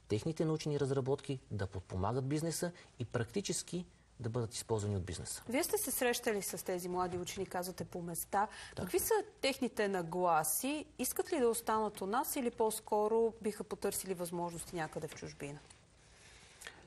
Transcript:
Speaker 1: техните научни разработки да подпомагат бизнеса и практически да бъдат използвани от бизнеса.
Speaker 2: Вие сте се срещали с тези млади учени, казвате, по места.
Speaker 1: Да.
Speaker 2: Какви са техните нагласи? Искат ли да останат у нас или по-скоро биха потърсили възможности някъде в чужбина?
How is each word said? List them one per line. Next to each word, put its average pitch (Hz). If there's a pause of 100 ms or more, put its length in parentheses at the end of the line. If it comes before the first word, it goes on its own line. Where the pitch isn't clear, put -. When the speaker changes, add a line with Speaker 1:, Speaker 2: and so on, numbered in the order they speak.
Speaker 1:
техните 156
научни 156
разработки 135 (120)
да 98
подпомагат 101
бизнеса 156 (280)
и 117
практически 170 (340)
да 113
бъдат 117
използвани 104
от 87
бизнеса. -
Speaker 2:
Вие 269
сте 415
се 277
срещали 233
с -
тези 180
млади 180
учени, 180
казвате, 180
по 175
места. 175 (280)
Speaker 1:
Да. -
Speaker 2:
Какви 202
са - (280)
техните 247
нагласи? 180 (140)
Искат -
ли 320
да 240
останат 220
у 190
нас 240
или 240
по-скоро 220
биха 202
потърсили 196
възможности 170
някъде 156
в -
чужбина? 147 (1300)